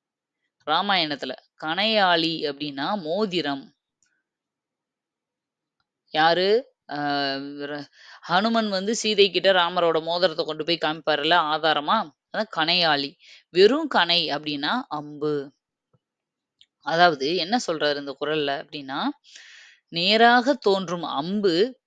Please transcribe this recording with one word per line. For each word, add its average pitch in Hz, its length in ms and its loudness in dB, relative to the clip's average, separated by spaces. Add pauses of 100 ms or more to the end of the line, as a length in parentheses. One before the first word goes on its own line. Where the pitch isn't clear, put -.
(680)
ராமாயணத்துல. 156 640 0 (280)
கணையாழி 170 840 0
அப்படின்னா 147 600 -6
மோதிரம். 156 720 -4 (2250)
யாரு? 180 560 2 (240)
அ, 143 60 -8 (420)
ர-, 143 480 -10 (420)
ஹனுமன் 214 400 0
வந்து 196 260 -4
சீதை 202 360 2
கிட்ட 180 220 2
ராமரோட 170 500 2
மோதிரத்தை 170 420 0
கொண்டு 156 200 -6
போய் 160 160 -2
காமிப்பாருல்ல 156 560 -2
ஆதாரமா? 156 720 0 (220)
அதான் 208 140 -6 (100)
கணையாழி. 160 580 0 (360)
வெறும் 247 380 4
கணை 175 400 2
அப்படின்னா 147 600 -4
அம்பு. 147 640 -6 (1300)
அதாவது 165 560 2
என்ன 185 300 0
சொல்றாரு 151 300 -2
இந்த 139 240 -10
குறள்ல 147 440 -4
அப்படின்னா, 143 380 -10 (840)
"நேராக 233 640 4
தோன்றும் 190 480 0
அம்பு 180 840 0